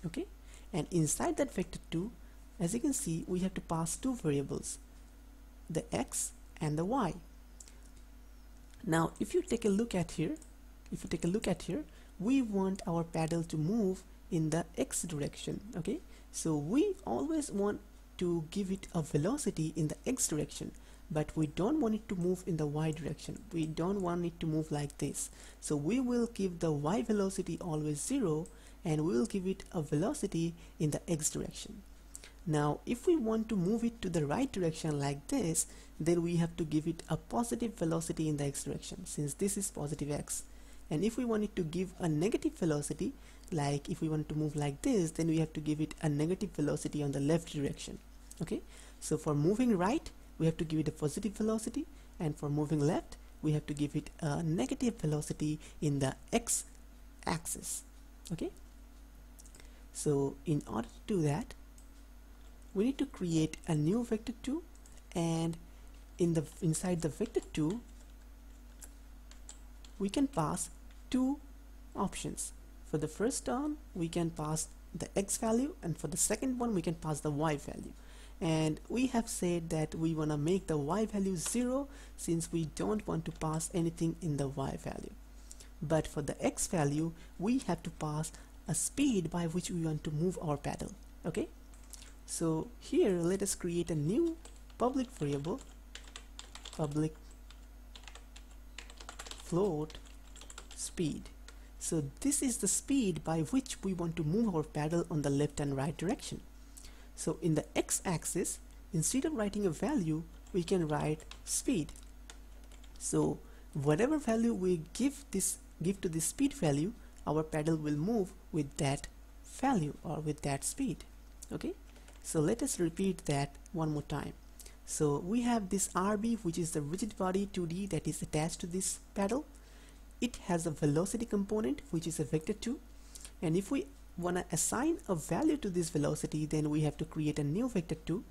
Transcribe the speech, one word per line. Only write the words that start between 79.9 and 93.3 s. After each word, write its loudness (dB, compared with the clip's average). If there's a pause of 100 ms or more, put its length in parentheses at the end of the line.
we 2
wanna 2
make 2
the 2
y 2
value 0
zero, 0 (300)
since 0
we 2
don't 0
want 0
to -4
pass -2
anything 2
in 0
the 2
y -2
value. -8 (680)
But 4
for -4
the -2
x 2
value, 2 (260)
we 2
have 0
to -2
pass -2 (360)
a 2
speed 4
by 2
which 0
we 0
want 0
to 0
move 2
our 2
paddle. -4 (320)
Okay, 0 (800)
so 0 (120)
here 6
let 4